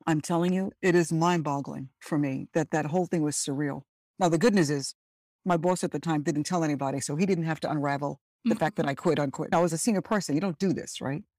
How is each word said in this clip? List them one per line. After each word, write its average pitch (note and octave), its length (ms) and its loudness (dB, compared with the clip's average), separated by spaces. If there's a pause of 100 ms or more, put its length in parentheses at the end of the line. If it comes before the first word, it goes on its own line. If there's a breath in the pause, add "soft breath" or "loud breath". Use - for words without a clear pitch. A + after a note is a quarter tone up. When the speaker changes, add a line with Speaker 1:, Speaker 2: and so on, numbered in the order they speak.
Speaker 1:
I'm D#3 160 2
telling F3 320 2
you, F#3+ 180 0 (100)
it F#3 140 2
is E3+ 160 4
mind-boggling D3 800 0 (100)
for - 200 -4
me C3+ 340 -2
that D#3 180 0
that D#3 160 0
whole F3 200 0
thing E3+ 160 0
was D3 120 0
surreal. C#3+ 460 -4 (380)
Now, F3+ 100 4
the E3 80 2
good G#3 160 4
news E3+ 160 4
is C#3+ 240 -2 (500)
my F3+ 140 2
boss F3 260 2
at E3+ 80 -2
the D3+ 80 -2
time D#3 240 -2
didn't D3+ 200 -2
tell F3 200 0
anybody, C#3 380 -2
so C#3+ 140 -6
he F3 100 0
didn't F3 200 0
have D#3+ 160 -4
to C#3+ 100 -2
unravel C#3+ 500 -2 (240)
the A3 100 2
fact D#3+ 220 -2
that E3+ 60 0
Speaker 2:
Mm-hmm. C#3+ 80 0
Speaker 1:
I C3+ 40 -2
quit, D#3 240 0
unquit. D3 340 -2
I F3 60 4
was E3+ 140 4
a E3 40 -4
senior G3 240 0
person. F3+ 340 0
You D3+ 60 2
don't F#3 180 -4
do F#3+ 120 2
this, - 300 -6
right? C#3+ 220 -6 (160)